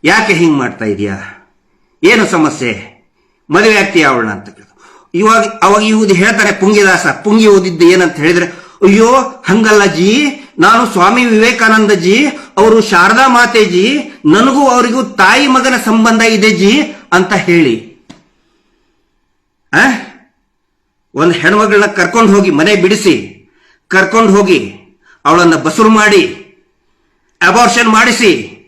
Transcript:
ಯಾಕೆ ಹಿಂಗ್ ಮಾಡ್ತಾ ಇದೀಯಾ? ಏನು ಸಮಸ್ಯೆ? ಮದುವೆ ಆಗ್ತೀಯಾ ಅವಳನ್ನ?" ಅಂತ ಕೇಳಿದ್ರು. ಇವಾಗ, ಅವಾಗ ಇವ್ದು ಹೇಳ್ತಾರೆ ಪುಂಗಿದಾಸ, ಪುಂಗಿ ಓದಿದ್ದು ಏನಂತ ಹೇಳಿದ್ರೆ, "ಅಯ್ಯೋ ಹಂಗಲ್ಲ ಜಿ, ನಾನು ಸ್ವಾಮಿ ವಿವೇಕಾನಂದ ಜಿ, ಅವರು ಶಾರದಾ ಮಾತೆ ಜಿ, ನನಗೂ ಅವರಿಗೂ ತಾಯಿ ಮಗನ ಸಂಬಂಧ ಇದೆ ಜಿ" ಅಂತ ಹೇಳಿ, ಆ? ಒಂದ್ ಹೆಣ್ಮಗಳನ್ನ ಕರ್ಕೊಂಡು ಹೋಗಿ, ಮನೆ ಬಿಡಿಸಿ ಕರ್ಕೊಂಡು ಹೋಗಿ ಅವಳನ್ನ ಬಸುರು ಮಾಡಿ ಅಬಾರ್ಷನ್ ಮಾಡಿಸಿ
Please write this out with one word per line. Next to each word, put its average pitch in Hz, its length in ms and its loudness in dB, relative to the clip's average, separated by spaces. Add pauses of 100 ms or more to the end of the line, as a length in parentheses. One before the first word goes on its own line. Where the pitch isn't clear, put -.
ಯಾಕೆ 208 300 0
ಹಿಂಗ್ 160 240 0
ಮಾಡ್ತಾ 117 280 -6
ಇದೀಯಾ? 98 600 -8 (560)
ಏನು 220 240 2
ಸಮಸ್ಯೆ? 131 760 -6 (460)
ಮದುವೆ 208 260 0
ಆಗ್ತೀಯಾ 185 340 0
ಅವಳನ್ನ?" 117 220 -4
ಅಂತ 101 180 -14
ಕೇಳಿದ್ರು. - 640 -20
ಇವಾಗ, 220 320 0
ಅವಾಗ 208 380 -2
ಇವ್ದು 220 300 0
ಹೇಳ್ತಾರೆ 202 380 -2
ಪುಂಗಿದಾಸ, 196 560 0
ಪುಂಗಿ 214 400 0
ಓದಿದ್ದು 180 380 2
ಏನಂತ 180 300 2
ಹೇಳಿದ್ರೆ, 170 300 0 (360)
"ಅಯ್ಯೋ 226 680 2
ಹಂಗಲ್ಲ 214 380 2
ಜಿ, 202 440 0 (300)
ನಾನು 226 260 2
ಸ್ವಾಮಿ 208 400 0
ವಿವೇಕಾನಂದ 220 680 0
ಜಿ, 196 360 0 (300)
ಅವರು 220 240 4
ಶಾರದಾ 214 460 2
ಮಾತೆ 233 380 2
ಜಿ, 202 460 -2 (140)
ನನಗೂ 254 420 2
ಅವರಿಗೂ 247 360 0
ತಾಯಿ 226 440 0
ಮಗನ 262 260 0 (120)
ಸಂಬಂಧ 226 360 0
ಇದೆ 220 280 0
ಜಿ" 202 320 0 (300)
ಅಂತ 180 220 -2
ಹೇಳಿ, 160 640 -2 (1800)
ಆ? 143 40 0 (1400)
ಒಂದ್ 165 180 0
ಹೆಣ್ಮಗಳನ್ನ 202 520 0
ಕರ್ಕೊಂಡು 202 500 0
ಹೋಗಿ, 185 160 0
ಮನೆ 160 240 0
ಬಿಡಿಸಿ 180 540 0 (580)
ಕರ್ಕೊಂಡು 196 480 0
ಹೋಗಿ 175 380 0 (520)
ಅವಳನ್ನ 165 300 2
ಬಸುರು 160 340 0
ಮಾಡಿ 214 500 0 (1080)
ಅಬಾರ್ಷನ್ 240 420 0
ಮಾಡಿಸಿ 220 800 0